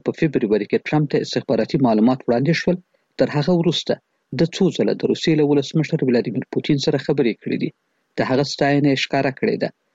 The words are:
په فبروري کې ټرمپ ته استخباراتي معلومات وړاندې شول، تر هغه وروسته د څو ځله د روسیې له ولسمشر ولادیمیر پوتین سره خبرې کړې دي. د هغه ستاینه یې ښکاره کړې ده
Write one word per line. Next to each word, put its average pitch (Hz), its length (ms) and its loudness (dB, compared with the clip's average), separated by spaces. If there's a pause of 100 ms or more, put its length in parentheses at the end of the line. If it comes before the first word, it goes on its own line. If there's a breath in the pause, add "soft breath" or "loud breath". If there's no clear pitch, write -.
په - 120 -4
فبروري 117 520 0
کې 113 160 -2
ټرمپ 151 240 0
ته 156 140 0
استخباراتي 117 600 -2
معلومات 113 340 2
وړاندې 135 400 0
شول، 180 160 0 (420)
تر 127 180 2
هغه 147 220 0
وروسته 170 340 -2 (480)
د - 20 4 (120)
څو 196 100 0 (120)
ځله - 240 0
د - 100 -2
روسیې - 300 0
له 151 100 4
ولسمشر 147 540 0
ولادیمیر 123 400 0 (100)
پوتین - 320 0
سره 147 200 0
خبرې 139 340 2
کړې - 220 -4
دي. 156 80 -4 (480)
د - 20 -2 (100)
هغه 135 220 2
ستاینه 143 380 2
یې 135 140 0
ښکاره 135 340 -2
کړې - 240 0
ده - 60 -2 (260)